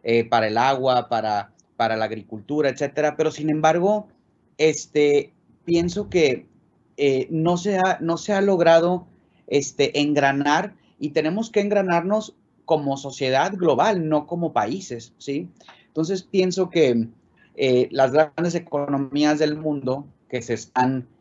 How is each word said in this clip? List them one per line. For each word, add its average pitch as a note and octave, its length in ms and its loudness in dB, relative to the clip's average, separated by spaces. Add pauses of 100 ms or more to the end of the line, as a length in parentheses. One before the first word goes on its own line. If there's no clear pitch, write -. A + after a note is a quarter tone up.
eh, A#2 220 2
para A2+ 240 0
el G#2+ 100 -2
agua, B2+ 500 0
para, G#2+ 440 -4 (240)
para A2 200 -2
la A2 80 -2
agricultura, A2 640 -4
etcétera. D3 480 -2
Pero, D#3 140 -2
sin D3+ 180 -6
embargo, E3+ 600 0 (500)
este, D3 720 2 (320)
pienso F3 460 -2
que, D3+ 380 0 (500)
eh, C3+ 320 0
no E3 260 0
se F#3+ 220 -2
ha, F#3 220 0
no E3 180 -2
se G#3 160 -4
ha G3 80 2
logrado, F3 640 4 (400)
este, C#3+ 540 0
engranar D3 760 0 (240)
y C#3+ 120 -6
tenemos E3 400 -2
que G#3 100 0
engranarnos G3 720 0 (340)
como C#3 300 0
sociedad C#3 580 -2
global, E3 540 2
no D3 160 0
como E3+ 260 -4
países, A#2 640 -6
¿sí? D3+ 320 -8 (380)
Entonces, F3+ 360 -4
pienso F#3 460 0
que, B2 400 2 (460)
eh, B2+ 360 2
las C3 220 2
grandes D#3+ 420 0
economías C#3+ 840 -2
del D3+ 180 0
mundo, C#3+ 500 -4 (220)
que A#2+ 140 -6
se A#2+ 100 -8
están, B2+ 560 -2 (120)